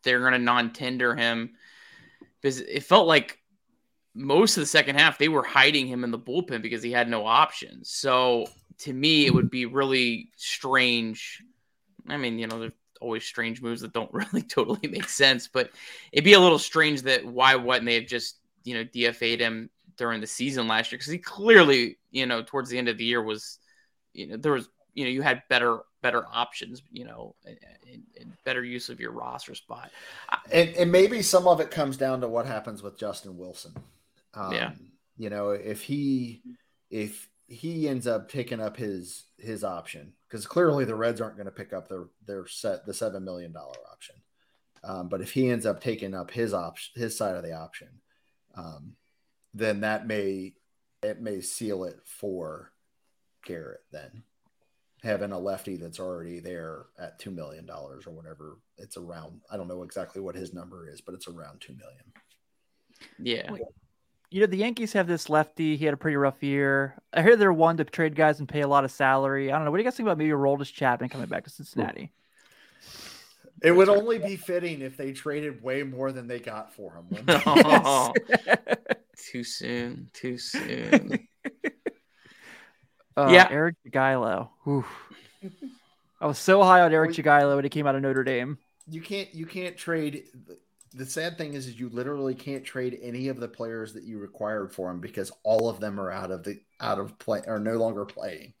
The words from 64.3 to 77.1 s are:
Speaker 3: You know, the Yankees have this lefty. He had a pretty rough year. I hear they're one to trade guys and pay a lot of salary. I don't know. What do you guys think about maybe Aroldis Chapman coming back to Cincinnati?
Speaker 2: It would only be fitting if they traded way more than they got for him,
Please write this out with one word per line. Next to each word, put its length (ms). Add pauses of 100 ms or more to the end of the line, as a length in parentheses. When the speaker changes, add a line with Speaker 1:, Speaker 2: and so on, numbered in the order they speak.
Speaker 3:
You 100
know, 60
the 100
Yankees 380
have 120
this 220
lefty. 480
He 80
had 80
a 60
pretty 180
rough 260
year. 540 (160)
I 80
hear 160
they're 160
one 240
to 80
trade 300
guys 240
and 100
pay 140
a 60
lot 140
of 80
salary. 640
I 40
don't 100
know. 40
What 60
do 60
you 40
guys 80
think 120
about 100
maybe 140
Aroldis 420
Chapman 380
coming 160
back 180
to 60
Cincinnati? 640 (1500)
Speaker 2:
It 100
would 180
only 280
be 180
fitting 440
if 160
they 160
traded 500
way 200
more 300
than 160
they 120
got 340
for 200
him, 160